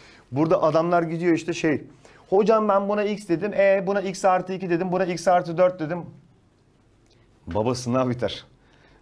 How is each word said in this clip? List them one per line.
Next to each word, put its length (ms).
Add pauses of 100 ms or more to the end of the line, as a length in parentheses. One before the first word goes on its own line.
(320)
Burada 300
adamlar 400
gidiyor 320
işte 180
şey, 320 (440)
"Hocam 400
ben 200
buna 160
x 240
dedim, 260
e, 320
buna 140
x 240
artı 280
iki 180
dedim, 220
buna 120
x 240
artı 300
dört 220
dedim." 260 (1400)
Baba 280
sınav 360
biter. 340 (580)